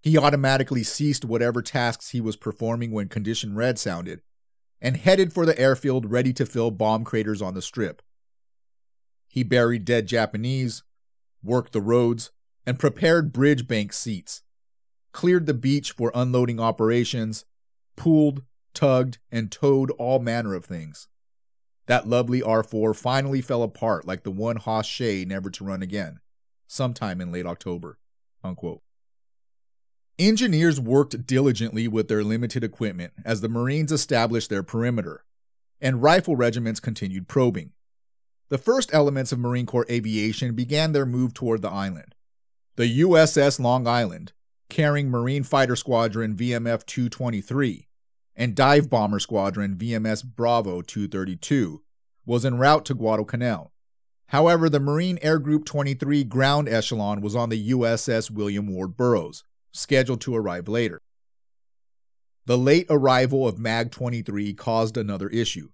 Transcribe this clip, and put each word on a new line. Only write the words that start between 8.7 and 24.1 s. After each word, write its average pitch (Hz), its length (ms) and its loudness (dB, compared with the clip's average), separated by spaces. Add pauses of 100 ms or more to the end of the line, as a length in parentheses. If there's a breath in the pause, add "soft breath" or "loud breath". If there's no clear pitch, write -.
He 127 140 -2
buried 120 400 2
dead 113 240 0
Japanese, 117 760 -4 (600)
worked 120 300 -2
the 107 80 0
roads, 117 500 2 (360)
and 127 100 -2
prepared 160 560 2
bridge 131 340 2
bank 104 260 -2
seats, - 500 -8 (680)
cleared 175 340 2
the 151 80 0
beach 135 380 0
for 117 200 -2
unloading 123 460 0
operations, 113 840 0 (500)
pulled, 151 480 2 (320)
tugged, 131 420 2 (140)
and 113 200 -6
towed 135 400 2
all 127 280 0
manner 117 340 -2
of 87 120 -8
things. 80 420 -14 (800)
That 123 200 0
lovely 120 360 0
R 110 180 2
four 110 320 -2
finally 135 480 -2
fell 120 220 -2
apart 101 420 -4
like 90 180 -8